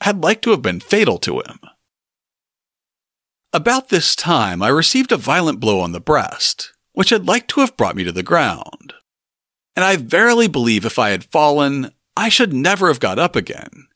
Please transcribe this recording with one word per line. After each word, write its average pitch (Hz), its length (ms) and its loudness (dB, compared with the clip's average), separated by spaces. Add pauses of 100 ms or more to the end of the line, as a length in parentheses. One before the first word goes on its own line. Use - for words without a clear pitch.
had 202 200 -2
like 214 220 0
to 233 80 0
have 165 100 2
been 90 180 -4
fatal 180 380 0
to 65 220 -4
him. - 200 -12 (1900)
About 240 380 0
this - 260 0
time, 107 460 0
I 104 60 2
received 165 440 2
a 240 60 2
violent 160 420 0
blow 104 200 0
on 87 120 -4
the 87 80 -8
breast, - 760 -2 (180)
which 185 180 0
had 208 180 2
like 233 200 0
to - 140 0
have 262 160 0
brought 90 180 0
me 92 80 -4
to 87 80 -4
the 92 100 -4
ground. - 720 -4 (800)
And 180 80 0
I 190 120 2
verily 220 520 2
believe 117 380 0
if 117 140 -4
I 107 100 2
had 95 220 -2
fallen, 143 600 2 (260)
I 220 120 0
should 214 240 2
never 180 340 0
have 135 140 0
got 101 180 -2
up 175 160 0
again, - 600 -8